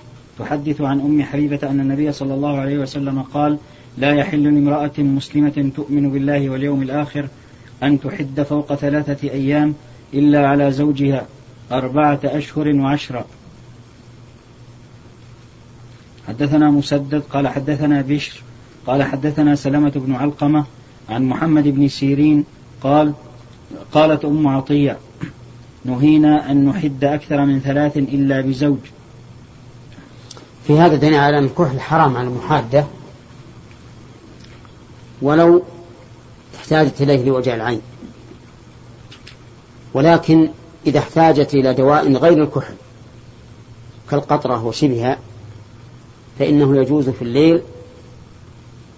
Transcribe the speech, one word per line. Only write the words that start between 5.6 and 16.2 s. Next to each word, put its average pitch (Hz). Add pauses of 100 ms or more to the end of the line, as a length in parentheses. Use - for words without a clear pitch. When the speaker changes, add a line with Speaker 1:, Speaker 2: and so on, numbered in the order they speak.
Speaker 1:
تؤمن 143
بالله 139
واليوم 135
الآخر 143 (540)
أن 139
تحد 139
فوق 147
ثلاثة 143
أيام 147 (400)
إلا 143
على 143
زوجها 139 (460)
أربعة 139
أشهر 147
وعشرا." 135 (3000)